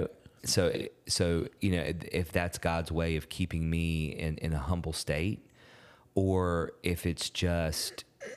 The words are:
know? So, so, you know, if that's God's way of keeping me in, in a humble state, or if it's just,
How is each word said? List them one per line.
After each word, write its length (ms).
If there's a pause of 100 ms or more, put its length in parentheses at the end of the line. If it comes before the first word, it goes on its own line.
know? 60 (360)
So, 300 (340)
so, 400 (140)
you 100
know, 220 (180)
if 200
that's 260
God's 340
way 240
of 140
keeping 400
me 380
in, 320
in 140
a 60
humble 320
state, 540 (680)
or 580 (100)
if 220
it's 240
just, 760 (340)